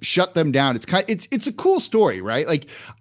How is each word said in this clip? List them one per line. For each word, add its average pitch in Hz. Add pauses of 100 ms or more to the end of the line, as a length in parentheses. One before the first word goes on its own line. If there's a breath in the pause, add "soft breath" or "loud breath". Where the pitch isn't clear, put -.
shut 185
them 156
down. 135
It's -
ki-, 190
it's, 214
it's 240
a 254
cool 381
story, 156
right? 113
Like, 156 (320 loud breath)